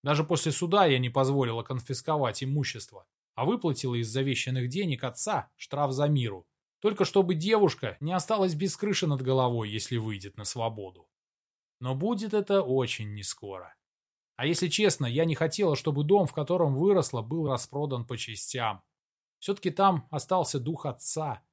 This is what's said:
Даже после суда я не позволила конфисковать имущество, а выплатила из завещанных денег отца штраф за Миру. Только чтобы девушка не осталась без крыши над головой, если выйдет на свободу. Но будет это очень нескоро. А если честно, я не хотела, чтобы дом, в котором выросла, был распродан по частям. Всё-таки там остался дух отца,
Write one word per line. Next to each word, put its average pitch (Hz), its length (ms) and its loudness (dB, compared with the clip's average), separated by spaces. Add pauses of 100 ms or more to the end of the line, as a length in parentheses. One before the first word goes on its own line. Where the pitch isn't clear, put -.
Даже 147 180 2
после 156 300 0
суда 180 340 4
я 131 140 6
не 123 100 0
позволила 131 540 2
конфисковать 131 800 -2
имущество, 131 640 -6 (260)
а 117 100 -2
выплатила 143 520 0
из 117 100 -2
завещанных 127 640 -2
денег 156 340 -2
отца 147 540 -4
штраф 143 340 -2
за 139 160 0
Миру. 120 400 0 (320)
Только 202 260 2
чтобы 185 300 4
девушка 170 640 2
не 156 140 -4
осталась 185 420 2
без 170 220 -2
крыши 196 320 0
над 139 120 2
головой, 127 480 2
если 107 280 -4
выйдет 104 400 -6
на 107 80 -12
свободу. 107 640 -6 (720)
Но 131 160 -4
будет 208 380 -2
это 202 280 2
очень 123 520 0
нескоро. 98 600 -10 (600)
А 127 100 -2
если 170 220 0
честно, 185 380 2
я 135 180 2
не 165 100 2
хотела, 160 420 0
чтобы 147 260 -2
дом, 180 240 4
в - 60 -4
котором 160 420 0
выросла, 156 480 2
был 151 240 -4
распродан 135 580 -4
по 120 120 -8
частям. 110 680 -4 (560)
Всё-таки 196 320 -2
там 180 400 4
остался 156 480 0
дух 147 280 -4
отца, 139 560 -4 (100)